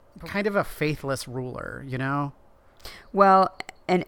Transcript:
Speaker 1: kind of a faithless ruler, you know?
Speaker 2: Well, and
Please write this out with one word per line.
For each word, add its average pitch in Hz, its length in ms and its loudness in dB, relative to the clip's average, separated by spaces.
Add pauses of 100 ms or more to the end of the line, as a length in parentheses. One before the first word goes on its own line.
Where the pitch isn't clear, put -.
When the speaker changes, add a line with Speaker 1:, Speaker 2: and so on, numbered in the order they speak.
(260)
Speaker 1:
kind 196 220 -4
of 202 80 -2
a 190 100 2
faithless 143 600 -4
ruler, 127 600 -10
you 131 100 -6
know? 143 340 -4 (800)
Speaker 2:
Well, 190 400 6 (360)
and 180 180 2